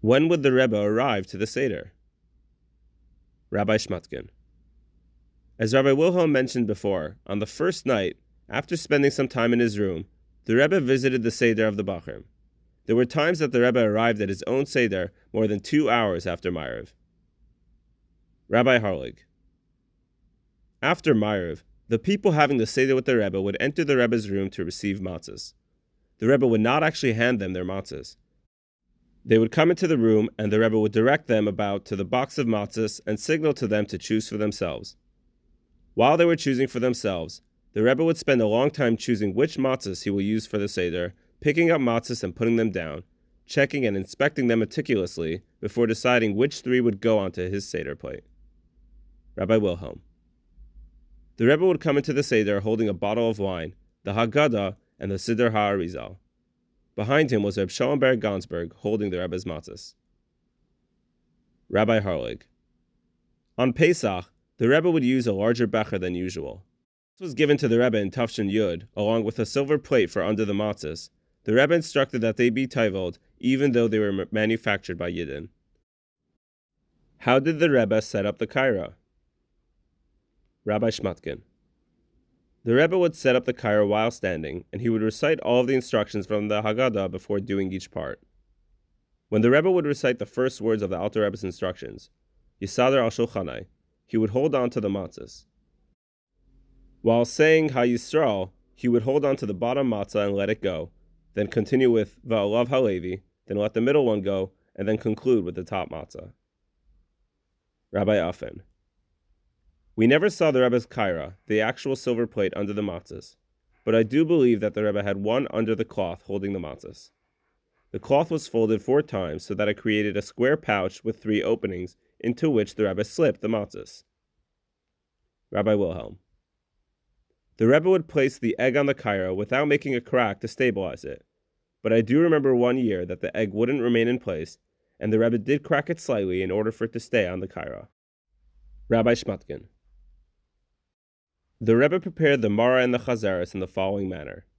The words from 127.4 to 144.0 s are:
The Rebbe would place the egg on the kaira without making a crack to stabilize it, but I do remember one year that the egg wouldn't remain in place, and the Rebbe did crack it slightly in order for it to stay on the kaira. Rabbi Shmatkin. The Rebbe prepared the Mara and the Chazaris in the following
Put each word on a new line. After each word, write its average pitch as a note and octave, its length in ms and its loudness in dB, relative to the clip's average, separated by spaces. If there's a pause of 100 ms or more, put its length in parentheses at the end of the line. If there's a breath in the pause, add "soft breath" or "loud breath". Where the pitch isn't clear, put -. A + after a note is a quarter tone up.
The A2+ 100 4
Rebbe D#3 220 4
would F3 180 2
place C3+ 320 0
the - 180 -2
egg B2+ 200 0
on C#3+ 80 2
the C#3 100 0
kaira F#2+ 400 -2
without B2+ 320 -2
making C#3 280 0
a A#2+ 40 0
crack A#2 400 -2
to - 80 -10
stabilize G2 560 -4
it, C#2 220 -14 (580)
but A2 80 0
I A2+ 80 4
do A#2+ 220 2
remember D3 340 4
one B2 220 2
year G2+ 280 0
that F#2 140 -8
the - 160 -6
egg G#2 160 -2
wouldn't A#2+ 300 0
remain A#2 260 2
in B2 120 0
place, E2+ 400 -8 (380)
and G#2+ 140 -4
the A2 80 4
Rebbe A#2 200 2
did C3+ 220 -2
crack C#3+ 280 -2
it E3 100 -4
slightly F#2+ 420 -2
in F#2 100 -2
order G#2+ 200 0
for A#2 140 -6
it - 80 -6
to A#2 80 -6
stay G#2 260 0
on F2+ 140 -6
the F#2+ 80 -10
kaira. C2 380 -12 (1000)
Rabbi A#2 260 4
Shmatkin. - 520 -8 (2000)
The A2+ 140 4
Rebbe D3 240 4
prepared D3 420 2
the A2 80 2
Mara B2 320 4
and B2 120 2
the B2 60 0
Chazaris G#2 540 -2
in G2 60 -6
the F#2 80 -6
following F#2+ 400 -2